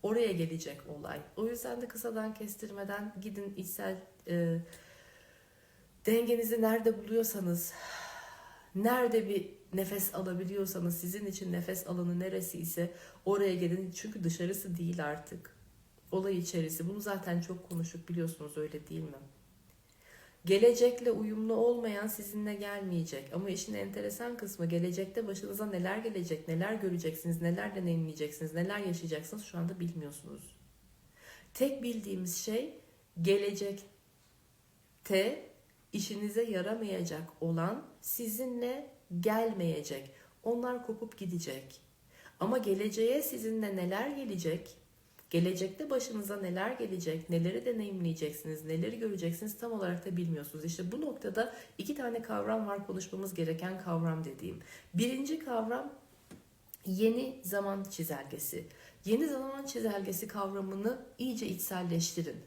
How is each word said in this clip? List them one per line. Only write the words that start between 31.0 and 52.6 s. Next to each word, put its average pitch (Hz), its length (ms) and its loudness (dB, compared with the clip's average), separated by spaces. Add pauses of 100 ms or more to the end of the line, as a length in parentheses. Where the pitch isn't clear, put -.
Tek 277 280 2
bildiğimiz 196 540 -4
şey, 240 440 -2 (420)
gelecekte 196 680 2 (2000)
işinize 208 500 0
yaramayacak 190 840 -2 (120)
olan 165 460 0 (140)
sizinle 240 960 -4 (240)
gelmeyecek. 175 880 2 (320)
Onlar 240 440 0
kopup 220 320 -6
gidecek. 165 600 -6 (600)
Ama 233 180 4
geleceğe 214 640 4
sizinle 220 540 0
neler 190 320 2
gelecek, 190 680 -2 (540)
gelecekte 185 600 2
başınıza 208 460 0
neler 190 340 0
gelecek, 175 600 -2
neleri 175 360 4
deneyimleyeceksiniz, 165 1000 0
neleri 175 340 0
göreceksiniz 202 600 -2
tam 233 140 -4
olarak 180 340 0
da 185 100 0
bilmiyorsunuz. 156 480 -2
İşte 175 280 -2
bu 262 80 -4
noktada 240 540 0 (240)
iki 294 160 -4
tane 240 280 -2
kavram 220 440 0